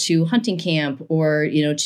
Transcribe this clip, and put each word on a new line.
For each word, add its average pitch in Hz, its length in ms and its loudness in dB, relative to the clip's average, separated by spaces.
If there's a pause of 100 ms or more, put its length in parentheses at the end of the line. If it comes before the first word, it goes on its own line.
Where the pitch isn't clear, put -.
to 165 260 2
hunting 226 320 0
camp 156 500 -2
or, 156 360 2
you 151 200 0
know, 147 100 0 (120)